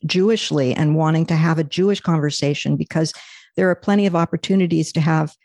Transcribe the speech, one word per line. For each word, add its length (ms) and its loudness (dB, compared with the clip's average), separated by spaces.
Jewishly 680 0
and 220 2
wanting 300 2
to 100 0
have 200 2
a 60 -2
Jewish 380 -2
conversation, 760 -2
because 380 -2
there 140 2
are 60 2
plenty 300 0
of 80 0
opportunities 800 0
to 80 -2
have 340 0